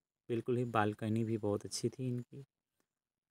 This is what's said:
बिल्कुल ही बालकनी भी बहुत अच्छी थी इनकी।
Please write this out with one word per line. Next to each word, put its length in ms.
बिल्कुल 280
ही 80
बालकनी 600
भी 140
बहुत 260
अच्छी 240
थी 180
इनकी। 400